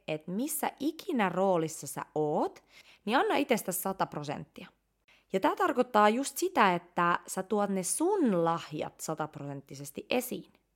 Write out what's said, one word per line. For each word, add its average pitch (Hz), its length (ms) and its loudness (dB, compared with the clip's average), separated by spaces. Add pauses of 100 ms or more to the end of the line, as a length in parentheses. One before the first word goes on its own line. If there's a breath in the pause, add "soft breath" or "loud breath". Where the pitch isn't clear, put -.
että 156 240 -6
missä 240 480 -2
ikinä 277 500 -2
roolissa 170 580 0
sä - 180 -8 (100)
oot, 165 480 0 (420 loud breath)
niin 220 120 2
anna 415 180 2
itsestä 233 360 2
sata 190 340 -2
prosenttia. - 600 -10 (640 soft breath)
Ja 190 60 2
tää 294 160 2
tarkoittaa 247 540 4
just 247 280 -2
sitä, 220 380 4
että 175 520 0
sä - 160 -6
tuot 202 260 0
ne 190 140 0
sun 277 640 2
lahjat 165 540 -2
sataprosenttisesti 143 1080 -10
esiin. 226 440 -4 (220)